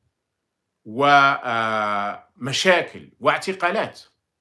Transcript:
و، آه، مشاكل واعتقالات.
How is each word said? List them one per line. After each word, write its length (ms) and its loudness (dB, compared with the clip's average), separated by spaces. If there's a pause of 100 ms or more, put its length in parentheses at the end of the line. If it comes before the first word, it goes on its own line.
(840)
و، 200 -2
آه، 1300 2
مشاكل 760 -2 (100)
واعتقالات. 840 -2 (400)